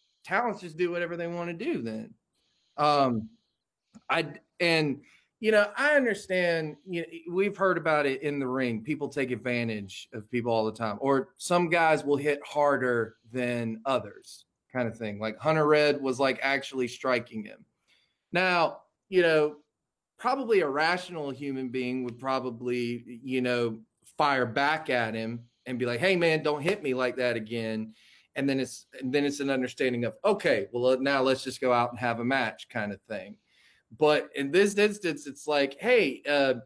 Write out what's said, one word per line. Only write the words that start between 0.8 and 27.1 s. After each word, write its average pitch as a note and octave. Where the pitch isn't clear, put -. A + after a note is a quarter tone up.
whatever F3
they E3+
wanna F3
do G3
then. A2
Um, C#3
I, D3+
and, D#3+
you G#3+
know, G#3
I D4
understand, F3+
you E3+
know, D#3+
we've G3
heard F3+
about D3+
it C3+
in D3
the C3
ring. B2
People C#3
take C3
advantage A2+
of A2
people A#2+
all A2
the A2
time, G#2+
or C3+
some F3
guys D#3+
will C#3+
hit C#3+
harder B2+
than A#2+
others A#2+
kind B2
of A2
thing. G#2
Like, A2
Hunter D#3
Red D3+
was, C3
like, C3
actually C3+
striking A#2+
him. G#2
Now, F3
you F3+
know, D3+
probably A#3
a D3+
rational D#3+
human C3
being B2+
would A#2+
probably, B2
you C3
know, A#2+
fire C3+
back D3
at A#2
him A2+
and B2+
be B2
like, A#2+
"Hey F#3
man, D#3+
don't D3
hit F#3+
me C3+
like B2+